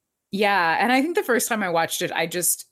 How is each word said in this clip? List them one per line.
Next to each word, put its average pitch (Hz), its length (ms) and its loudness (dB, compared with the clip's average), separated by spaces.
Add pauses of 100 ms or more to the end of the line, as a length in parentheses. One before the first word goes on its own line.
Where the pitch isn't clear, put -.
(320)
yeah, 190 480 2
and 214 120 2
I 262 100 4
think 339 120 -2
the 403 80 2
first - 260 0
time 214 140 -2
I 185 80 -2
watched 165 320 0
it, 175 80 -4
I 165 160 -2
just 170 460 -4